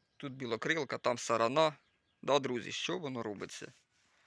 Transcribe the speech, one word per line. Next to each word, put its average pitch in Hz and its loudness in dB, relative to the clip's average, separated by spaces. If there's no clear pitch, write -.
Тут 135 -8
білокрилка, 131 -2
там 123 0
сарана. 127 4
Да, 139 4
друзі, 127 -2
що - -4
воно 131 -6
робиться? 101 -10